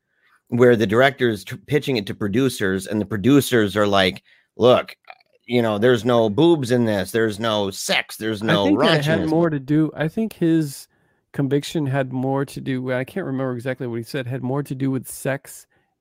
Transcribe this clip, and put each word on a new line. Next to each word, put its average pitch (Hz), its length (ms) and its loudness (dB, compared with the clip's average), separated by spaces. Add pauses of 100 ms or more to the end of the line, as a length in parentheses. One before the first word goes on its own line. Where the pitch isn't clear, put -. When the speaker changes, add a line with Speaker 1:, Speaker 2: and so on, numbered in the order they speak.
(500)
Speaker 1:
where 120 260 6
the 104 120 2
director 127 420 2
is 107 140 -4
tr-, - 120 -14 (120)
pitching 147 300 -2
it 101 100 -4
to 110 80 -8
producers, 101 720 -2
and 107 120 -2
the 101 60 -2
producers 110 720 2
are 104 100 4
like, 98 340 2 (340)
"Look, 113 400 4 (520)
you 120 140 2
know, 110 160 0
there's 117 280 4
no 117 240 2
boobs 139 420 2
in 120 140 2
this, 98 260 -2
there's 113 280 0
no 104 320 -2
sex, - 460 -6
there's 107 260 -6
no - 220 0
Speaker 2:
I - 20 2
think 98 140 2
that 156 180 4
it 143 60 -4
had 156 160 0
Speaker 1:
raunchiness." 120 80 -4
Speaker 2:
more 165 200 0
to 147 100 -4
do, 147 360 0
I 151 120 -4
think 220 260 -6
his 160 540 -2 (460)
conviction 143 540 -2
had 131 260 -2
more 135 320 -2
to 139 160 -12
do, 131 320 -6
I 127 100 -2
can't 160 220 -8
remember 131 300 -4
exactly 127 320 -8
what 117 100 -6
he 117 60 -8
said, 127 240 -8
had 127 160 -8
more 135 200 -4
to 135 120 -10
do 135 160 -2
with 131 160 -6
sex - 580 -10 (360)